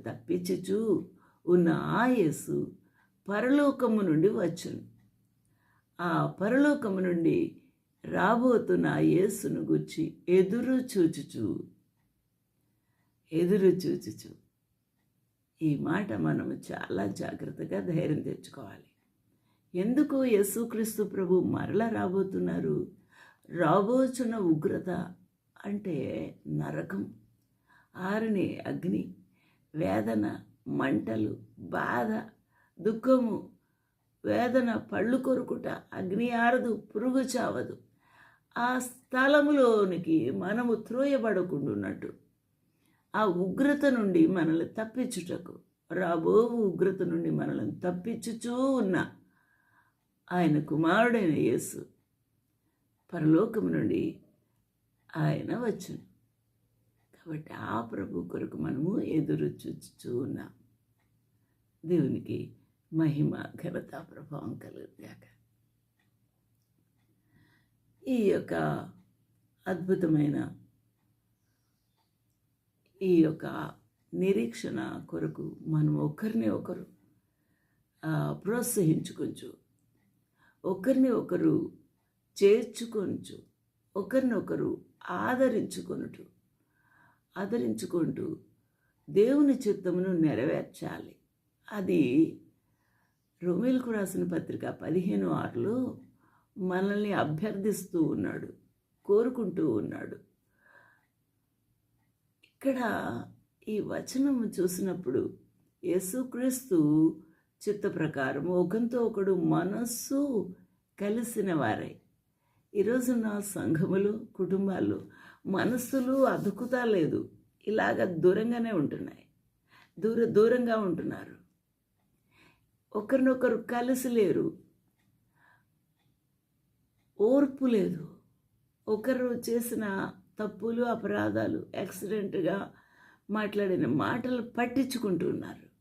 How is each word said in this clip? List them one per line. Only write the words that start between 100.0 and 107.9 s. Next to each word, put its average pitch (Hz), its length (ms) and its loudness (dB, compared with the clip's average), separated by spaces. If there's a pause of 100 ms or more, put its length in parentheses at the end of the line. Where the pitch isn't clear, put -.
ఇక్కడ 262 360 -4 (920)
ఈ - 20 -2 (160)
వచనము 254 540 0 (120)
చూసినప్పుడు 180 640 0 (600)
యేసుక్రీస్తు 240 960 -2 (840)
చిత్త 208 240 -4 (100)